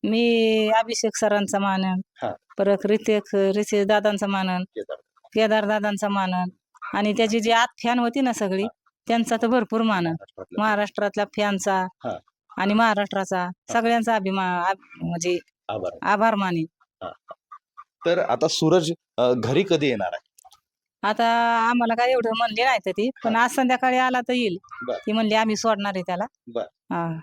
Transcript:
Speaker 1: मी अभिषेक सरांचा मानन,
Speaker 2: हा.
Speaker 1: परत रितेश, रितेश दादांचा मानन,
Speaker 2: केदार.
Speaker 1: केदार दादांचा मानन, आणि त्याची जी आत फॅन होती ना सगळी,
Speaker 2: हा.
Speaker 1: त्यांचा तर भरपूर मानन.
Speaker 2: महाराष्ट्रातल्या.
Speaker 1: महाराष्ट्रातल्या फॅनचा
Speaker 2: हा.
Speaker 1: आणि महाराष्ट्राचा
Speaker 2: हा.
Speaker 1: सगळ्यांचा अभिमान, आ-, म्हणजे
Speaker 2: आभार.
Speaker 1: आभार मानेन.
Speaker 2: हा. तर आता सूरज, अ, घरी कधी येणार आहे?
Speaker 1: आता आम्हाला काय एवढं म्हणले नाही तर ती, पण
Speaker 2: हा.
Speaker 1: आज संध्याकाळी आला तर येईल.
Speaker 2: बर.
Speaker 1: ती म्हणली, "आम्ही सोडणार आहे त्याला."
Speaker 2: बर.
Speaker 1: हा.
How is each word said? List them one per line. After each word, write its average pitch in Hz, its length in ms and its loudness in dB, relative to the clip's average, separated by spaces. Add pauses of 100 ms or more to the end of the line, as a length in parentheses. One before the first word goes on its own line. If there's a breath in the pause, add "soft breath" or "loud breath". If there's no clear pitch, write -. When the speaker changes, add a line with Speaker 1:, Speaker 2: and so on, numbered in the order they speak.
Speaker 1:
मी 220 640 4
अभिषेक 220 420 0
सरांचा 202 420 2
मानन, 190 400 0 (220)
Speaker 2:
हा. 110 100 -4 (260)
Speaker 1:
परत 196 280 2
रितेश, 214 480 0
रितेश 202 520 2
दादांचा 208 420 2
मानन, 190 360 -2
Speaker 2:
केदार. - 320 -12 (400)
Speaker 1:
केदार 214 300 2
दादांचा 208 440 -2
मानन, 185 400 -2 (440)
आणि 208 200 0
त्याची 226 260 2
जी 226 120 0
आत 233 160 4 (160)
फॅन 240 160 0
होती 240 220 0
ना 247 120 0
सगळी, 190 300 -2
Speaker 2:
हा. 226 140 -8 (300)
Speaker 1:
त्यांचा 226 340 2
तर 233 60 0
भरपूर 226 340 0
मानन. 196 260 0
Speaker 2:
महाराष्ट्रातल्या. - 560 -6
Speaker 1:
महाराष्ट्रातल्या 208 640 -2
फॅनचा 196 600 -2 (160)
Speaker 2:
हा. 101 140 -6 (400)
Speaker 1:
आणि 202 160 0
महाराष्ट्राचा 202 720 0
Speaker 2:
हा. - 300 -10
Speaker 1:
सगळ्यांचा 233 420 0
अभिमान, 190 300 -2
आ-, 180 560 -4
म्हणजे 170 380 -2 (300)
Speaker 2:
आभार. - 320 -6
Speaker 1:
आभार 214 340 2
मानेन. 180 300 -2 (380)
Speaker 2:
हा. 85 80 -10 (960)
तर 175 140 2
आता 123 280 0
सूरज, 160 440 2 (260)
अ, 123 160 2
घरी 123 360 0
कधी 151 180 2
येणार 101 260 -2
आहे? - 200 -14 (680)
Speaker 1:
आता 262 220 0 (440)
आम्हाला 240 260 0
काय 240 160 2
एवढं 240 260 2
म्हणले 226 260 0
नाही 254 220 2
तर 190 60 -2
ती, 214 180 -2 (140)
पण 220 120 0
Speaker 2:
हा. 233 80 4
Speaker 1:
आज 247 120 0
संध्याकाळी 254 420 2
आला 254 240 0
तर 254 120 -4
येईल. 220 240 0 (300)
Speaker 2:
बर. 247 60 -4
Speaker 1:
ती - 180 -6
म्हणली, 214 240 2
"आम्ही 220 200 2
सोडणार 202 400 -2
आहे 185 60 -4
त्याला." 180 220 -4 (240)
Speaker 2:
बर. - 160 -4 (280)
Speaker 1:
हा. 165 320 -4